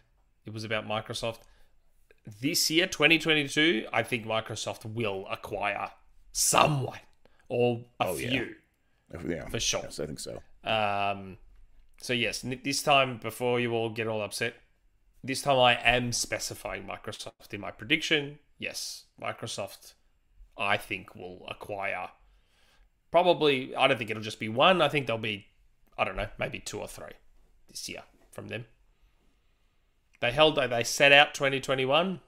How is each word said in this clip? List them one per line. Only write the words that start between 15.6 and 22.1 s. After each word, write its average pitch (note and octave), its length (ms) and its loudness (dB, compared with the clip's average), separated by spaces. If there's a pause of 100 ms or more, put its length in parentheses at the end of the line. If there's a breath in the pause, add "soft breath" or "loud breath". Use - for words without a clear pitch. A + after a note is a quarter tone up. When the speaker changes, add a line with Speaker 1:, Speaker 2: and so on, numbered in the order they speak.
Speaker 1:
am B2 300 2
specifying G2+ 760 -6
Microsoft - 640 -12
in G2+ 80 -10
my F#2+ 120 -10
prediction. C#3+ 680 -2 (200)
Yes, - 480 -10 (140)
Microsoft, - 760 -10 (600)
I G#2 200 2
think, G2 400 -8
will F#2 320 -14
acquire G2 640 -6 (1000)